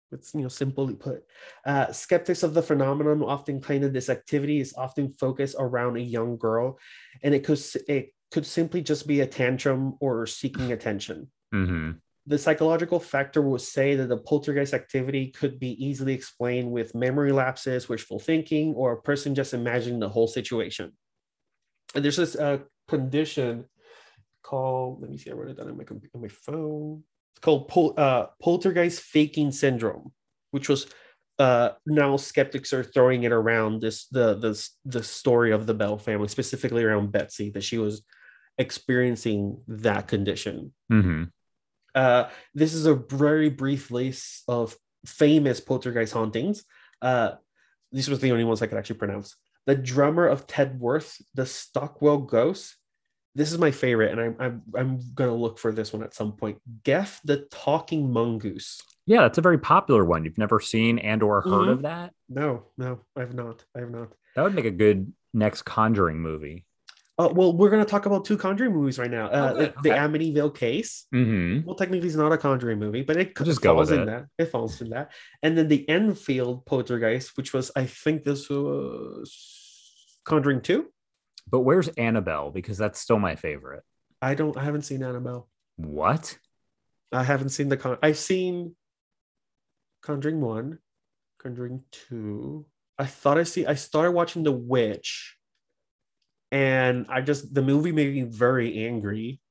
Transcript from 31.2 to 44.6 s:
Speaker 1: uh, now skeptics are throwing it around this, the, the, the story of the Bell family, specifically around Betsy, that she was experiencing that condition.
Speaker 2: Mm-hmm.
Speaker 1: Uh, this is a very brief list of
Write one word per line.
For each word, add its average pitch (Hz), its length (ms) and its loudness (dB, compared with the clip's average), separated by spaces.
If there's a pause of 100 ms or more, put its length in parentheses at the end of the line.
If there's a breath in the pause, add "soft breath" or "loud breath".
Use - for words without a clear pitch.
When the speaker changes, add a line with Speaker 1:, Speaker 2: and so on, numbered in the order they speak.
Speaker 1:
uh, 123 320 6 (160)
now 147 320 4
skeptics 135 560 -2
are 127 100 0
throwing 127 380 4
it 120 100 2
around 110 480 2
this, 110 280 -4
the, 120 280 4
the, 107 320 -4 (160)
the 123 180 -6
story 120 500 2
of 107 140 0
the 113 80 0
Bell 104 220 -2
family, 104 320 -4
specifically 117 560 -2
around 104 280 2
Betsy, 104 380 -4
that 101 140 -8
she 117 140 -4
was 107 240 -2 (560 soft breath)
experiencing 120 1120 -2
that 107 400 0
condition. 101 640 -4 (200)
Speaker 2:
Mm-hmm. 87 320 4 (720)
Speaker 1:
Uh, 123 340 4 (260 loud breath)
this 156 200 2
is 156 120 2
a 156 80 8
very 147 560 2
brief 135 400 -4
list 127 580 -6
of 120 280 -2 (300)